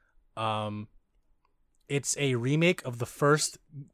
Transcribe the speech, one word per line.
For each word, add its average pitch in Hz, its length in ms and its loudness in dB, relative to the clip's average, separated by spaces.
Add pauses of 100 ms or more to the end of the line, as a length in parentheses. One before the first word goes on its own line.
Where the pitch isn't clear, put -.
(360)
Um, 107 520 -4 (1000)
it's 143 300 -2
a 139 180 2
remake 156 500 2
of 120 120 -8
the 123 80 -4
first - 520 2 (360)